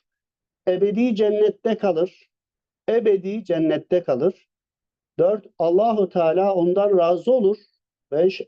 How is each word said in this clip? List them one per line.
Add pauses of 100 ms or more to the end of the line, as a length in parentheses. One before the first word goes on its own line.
(680)
Ebedi
cennette
kalır. (600)
Ebedi
cennette
kalır. (720)
Dört, (140)
Allahu
Teala
ondan
razı
olur. (540)
Beş,